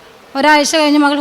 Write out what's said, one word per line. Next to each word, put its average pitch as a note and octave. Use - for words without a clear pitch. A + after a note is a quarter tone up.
ഒരാഴ്ച D4
കഴിഞ്ഞ് D4
മകൾ C#4+